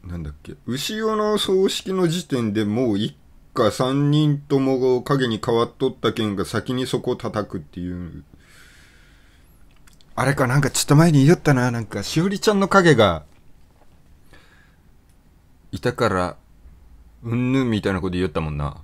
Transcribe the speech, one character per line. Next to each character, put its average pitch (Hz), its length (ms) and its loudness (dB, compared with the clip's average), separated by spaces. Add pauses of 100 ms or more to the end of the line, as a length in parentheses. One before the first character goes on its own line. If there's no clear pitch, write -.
な 87 140 -12
ん 82 40 -10
だ 73 100 -10
っ - 100 -16
け、 - 140 -18 (100)
牛 139 340 -6
尾 220 160 -2
の 214 220 0
葬 190 320 2
式 - 240 -6
の 185 140 0
時 175 200 -4
点 117 240 -2
で 107 140 0
も 113 260 0
う 98 60 0
一 110 180 -4 (380)
家 110 160 2
三 139 400 0
人 147 280 2
と 143 220 0
も 131 400 2
影 131 280 0
に 110 140 -4
変 117 120 0
わ 117 100 4
っ - 140 -6
と 131 100 0
っ 127 80 -4
た 113 160 -2
け 110 140 -2
ん 98 100 -2
が、 95 80 -2
先 113 300 -4
に 127 120 -4
そ 123 140 -2
こ 123 120 -4
を 117 40 -2
叩 107 360 -6
く 101 40 -8
っ 87 60 -6
て - 180 -14
い 90 100 -6
う。 87 340 -12 (1900)
あ - 120 -2
れ - 80 0
か、 131 120 0
な 127 120 2
ん - 20 4
か 123 100 0
ち - 120 -4
ょ - 20 -2
っ - 20 -6
と 143 80 6
前 165 160 8
に 139 140 6
言 170 120 6
っ - 40 -14
た 147 140 2
な。 123 160 2
な 117 100 -4
ん 107 60 -8
か、 101 160 -8
し - 180 -2
お 190 80 0
り 196 100 -2
ち - 120 2
ゃ - 20 2
ん 196 80 2
の 190 80 0
影 170 280 6
が 92 280 2 (2500)
い - 100 -10
た 123 140 -2
か 110 160 0
ら、 90 260 -2 (840)
う 117 120 -6
ん 127 180 -2
ぬ 135 120 0
ん 120 60 -2
み 104 100 0
た 98 120 -2
い - 20 -
な 90 80 -4
こ 95 80 -4
と 90 80 -4
言 90 80 0
っ - 20 -4
た 80 140 -4
も 78 80 -4
ん 73 80 -6
な。 71 260 -6